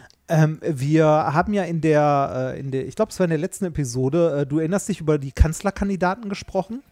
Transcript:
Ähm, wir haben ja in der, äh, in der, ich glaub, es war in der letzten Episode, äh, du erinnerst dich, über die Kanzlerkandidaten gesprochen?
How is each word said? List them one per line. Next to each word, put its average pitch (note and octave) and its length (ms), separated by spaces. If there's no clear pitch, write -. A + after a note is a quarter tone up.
Ähm, D#3 360
wir D#3 420
haben D#3 480
ja G3 100
in E3 180
der, C#3+ 720
äh, - 40
in C#3 100
der, C3 180
ich C#3 80
glaub, G#3+ 140
es - 100
war F#3 60
in E3 60
der D#3 80
letzten F#3 260
Episode, C#3+ 760
äh, D3 40
du C#3+ 140
erinnerst E3+ 280
dich, G3 140
über D3+ 160
die C3+ 140
Kanzlerkandidaten G3 1000
gesprochen? G3+ 640